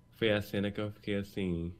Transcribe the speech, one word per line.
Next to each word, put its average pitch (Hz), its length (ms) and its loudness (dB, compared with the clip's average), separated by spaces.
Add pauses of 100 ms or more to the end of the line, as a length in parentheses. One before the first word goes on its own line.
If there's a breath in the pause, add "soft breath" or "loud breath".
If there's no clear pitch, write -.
(200)
foi 110 140 4
a 104 100 4
cena 101 280 0
que 104 100 -6
eu 104 120 -2
fiquei 104 240 -4
assim, 90 640 -2